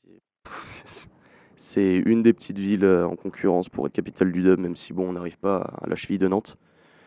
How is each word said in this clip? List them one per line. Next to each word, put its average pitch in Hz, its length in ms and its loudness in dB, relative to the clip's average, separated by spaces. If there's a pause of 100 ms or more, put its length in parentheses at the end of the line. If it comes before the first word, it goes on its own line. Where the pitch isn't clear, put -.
c'est, - 1080 -20
<laughs> - 460 -20
c'est 95 420 0
une 113 240 2
des 113 100 8
petites - 260 -12
villes, 98 280 0
euh, 90 200 4
en 85 100 -6
concurrence 92 520 -2
pour - 180 -4
être 71 60 -8
capitale 92 400 -2
du 90 100 -2
dub, 92 160 6
même 87 180 -6
si, - 180 -16
bon, 92 160 -4
on - 20 -6
n'arrive 87 260 -10
pas 98 200 -2
à - 300 -10
la - 60 -4
cheville - 240 -4
de 95 80 2
Nantes. 95 300 -2 (500)